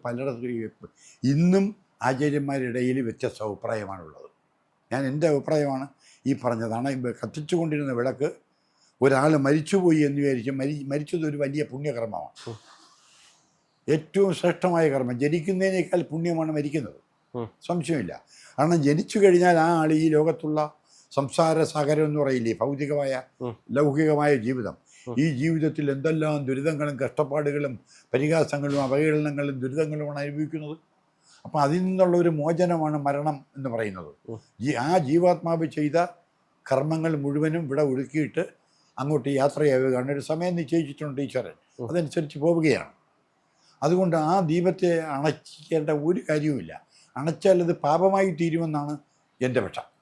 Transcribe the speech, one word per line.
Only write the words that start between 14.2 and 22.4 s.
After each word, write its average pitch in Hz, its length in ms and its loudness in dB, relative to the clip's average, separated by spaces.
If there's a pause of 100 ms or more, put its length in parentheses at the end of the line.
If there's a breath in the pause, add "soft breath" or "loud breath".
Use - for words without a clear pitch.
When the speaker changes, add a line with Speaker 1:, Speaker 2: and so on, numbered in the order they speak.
Speaker 1:
ശ്രേഷ്ഠമായ 170 460 2 (100)
കർമ്മം. 123 280 -2
ജനിക്കുന്നതിനേക്കാൾ 180 800 0 (100)
പുണ്യമാണ് 160 460 -2
മരിക്കുന്നത്. 143 420 -4 (360)
Speaker 2:
ഉം. 117 120 -6 (220)
Speaker 1:
സംശയമില്ല. 147 440 -2 (460 loud breath)
കാരണം 165 240 4
ജനിച്ചു 151 360 2
കഴിഞ്ഞാൽ 180 380 8 (100)
ആ - 20 4 (140)
ആൾ 156 100 2
ഈ 156 240 2
ലോകത്തുള്ള 156 420 0 (540 soft breath)
സംസാര 156 440 2 (160)
സാഗരം 151 360 2
എന്ന് 147 120 -2
പറയില്ലേ, 127 400 0